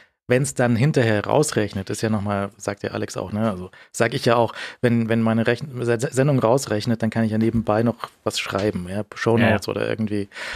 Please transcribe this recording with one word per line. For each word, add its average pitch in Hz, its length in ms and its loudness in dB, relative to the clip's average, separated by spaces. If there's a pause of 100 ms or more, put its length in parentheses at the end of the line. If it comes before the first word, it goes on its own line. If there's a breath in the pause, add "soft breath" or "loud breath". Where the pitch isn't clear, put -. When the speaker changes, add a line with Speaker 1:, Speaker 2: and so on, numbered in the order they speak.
(260 loud breath)
Speaker 1:
wenn's 131 280 2
dann 120 200 2
hinterher 113 520 2
rausrechnet, 107 640 0
ist 107 100 -6
ja 110 80 0
nochmal, 101 480 -2
sagt - 260 -8
ja 104 100 -6
Alex 107 260 -6
auch, 95 140 -6
ne, 110 180 0
also 90 200 -8 (220 loud breath)
sag 117 220 0
ich 131 100 -4
ja 120 120 6
auch, 117 180 2 (260 loud breath)
wenn, 117 300 2
wenn 113 100 2
meine 113 260 2
Rechn-, 123 380 -2
Se-, 117 160 0
Se-, 135 120 -2
Sendung 131 260 4
rausrechnet, 113 640 0
dann 110 80 0
kann 113 140 0
ich 107 80 0
ja 110 60 0
nebenbei 110 440 2
noch - 260 -2 (160)
was - 160 -4
schreiben, 95 480 -2
ja, 101 160 -6 (100)
Shownotes 110 520 2
Speaker 2:
Ja, - 60 -4
ja. 104 80 -4
Speaker 1:
oder 110 80 -2
irgendwie 104 400 -4 (280 loud breath)